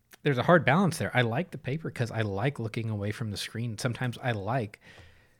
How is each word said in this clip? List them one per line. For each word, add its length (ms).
there's 140
a 60
hard 220
balance 320
there. 160
I 100
like 280
the 60
paper 340
'cause 200
I 100
like 380
looking 300
away 220
from 200
the 60
screen. 400
Sometimes 460
I 80
like 480